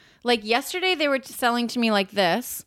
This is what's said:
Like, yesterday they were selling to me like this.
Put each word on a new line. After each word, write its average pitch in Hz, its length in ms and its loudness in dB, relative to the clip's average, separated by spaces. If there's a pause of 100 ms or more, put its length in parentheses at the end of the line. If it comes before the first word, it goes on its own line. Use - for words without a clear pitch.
(240)
Like, 240 220 0
yesterday 349 500 0
they 294 140 0
were 269 120 0
selling 240 460 -2
to 233 120 -6
me 226 120 2
like 196 200 2
this. 202 560 0